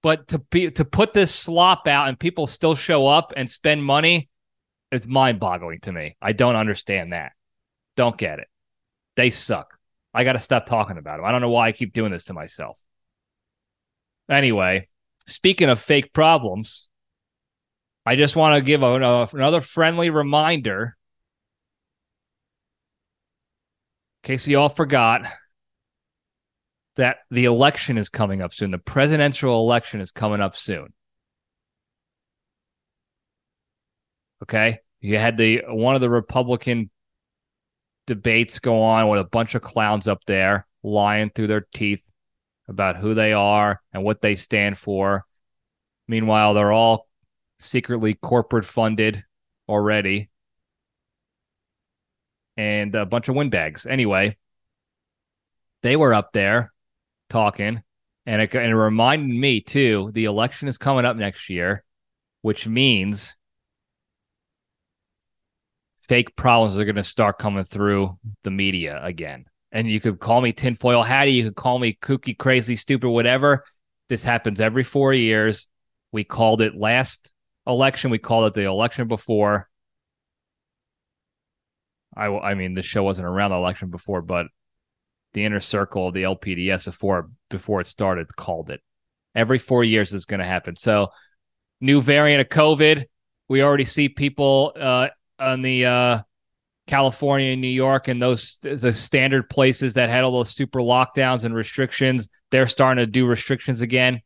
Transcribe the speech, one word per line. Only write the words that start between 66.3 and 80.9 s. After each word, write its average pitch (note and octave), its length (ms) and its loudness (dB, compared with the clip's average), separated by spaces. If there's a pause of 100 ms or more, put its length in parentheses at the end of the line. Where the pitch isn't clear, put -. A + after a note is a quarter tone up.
problems A2+ 420 4
are G#2+ 60 0
gonna G#2 180 -2
start G#2 340 0
coming G2 280 -4
through G2 520 -2 (280)
the G2+ 60 -6
media F#2 520 -4
again. D#2+ 420 -12 (280)
And A2+ 180 -2
you G#2+ 80 0
could G#2+ 220 -4
call A#2 200 2
me A#2+ 120 0
tinfoil B2 500 0
hatty, C3+ 300 2
you B2 120 2
could G#2+ 120 -6
call B2+ 240 -2
me A2+ 200 -2
kooky, C3 380 -6
crazy, B2 380 0
stupid, B2+ 340 -2
whatever. C3 540 2 (440)
This A#2+ 140 -4
happens A2+ 380 -2
every A2+ 240 0
four C3+ 280 0
years. A2 560 0 (440)
We G#2+ 100 -6
called A2 400 2
it A2 140 -2
last A#2 560 -2 (340)
election. C3 460 0
We A2 60 -2
called A2+ 280 0
it G#2 80 -2
the G2+ 120 -2
election A2+ 420 -4
before. G#2 600 0 (2500)